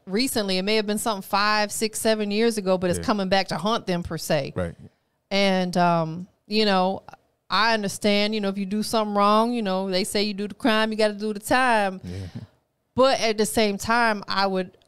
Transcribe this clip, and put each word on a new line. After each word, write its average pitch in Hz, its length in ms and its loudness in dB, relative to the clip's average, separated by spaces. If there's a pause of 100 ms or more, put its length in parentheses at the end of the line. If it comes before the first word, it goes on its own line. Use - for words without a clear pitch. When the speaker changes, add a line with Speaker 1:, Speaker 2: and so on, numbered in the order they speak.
Speaker 1:
recently. 202 520 0
It 185 60 0
may 214 120 0
have 214 120 0
been 208 100 -2
something 208 300 -4
five, 208 440 0
six, - 280 -4
seven 214 320 0
years 220 260 2
ago, 190 200 0
but 180 120 0
it's 175 100 0
Speaker 2:
Yeah. - 60 -6
Speaker 1:
coming 202 240 0
back 190 200 2
to - 80 -4
haunt 214 280 -2
them 175 180 -2
per 170 140 -8
se. 156 380 -2
Speaker 2:
Right. 87 200 -4 (560)
Speaker 1:
And, 190 440 2
um, 170 520 0 (200)
you 214 180 0
know, 190 380 0 (460)
I 214 240 2
understand, 208 600 0
you 220 80 -2
know, 196 80 -2
if 196 80 -6
you 196 80 -4
do 208 180 -4
something 214 320 -2
wrong, 214 360 4
you 240 100 -2
know, 190 280 -2
they 185 160 0
say 208 180 -2
you 214 100 -2
do 202 140 -6
the 202 60 -10
crime, 220 380 0
you 214 60 -6
gotta 214 180 2
do 214 180 -4
the 208 60 -8
time. 220 640 2
Speaker 2:
Yeah. 92 240 -10 (680)
Speaker 1:
But 262 240 4
at 214 180 0
the 214 80 2
same 208 320 0
time, 226 500 0
I 196 200 0
would 185 300 -4 (100)